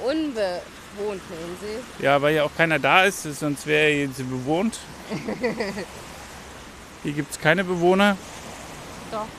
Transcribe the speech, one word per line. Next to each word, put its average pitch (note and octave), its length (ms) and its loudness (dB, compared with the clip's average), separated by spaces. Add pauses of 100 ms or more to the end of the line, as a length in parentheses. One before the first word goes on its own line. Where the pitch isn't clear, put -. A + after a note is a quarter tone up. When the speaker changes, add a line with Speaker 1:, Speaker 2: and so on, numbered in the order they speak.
Speaker 1:
Unbewohnte A3+ 580 0 (360)
Insel. G3 840 -6 (160)
Speaker 2:
Ja, C#3 240 6
weil D3+ 100 4
ja D3+ 100 4
auch D3+ 140 2
keiner D#3+ 220 4
da D3+ 240 6
ist, G3 180 2
sonst D3 460 -4
wäre D3+ 440 4
sie B2+ 120 -6
bewohnt. C#3 560 0 (320)
Speaker 1:
<laughs> G3 80 -4 (1800)
Speaker 2:
Hier D3 100 -2
gibt's D3 260 -4
keine E3+ 240 6
Bewohner. F#3 540 6 (920)
Speaker 1:
Doch. A3 160 -6 (120)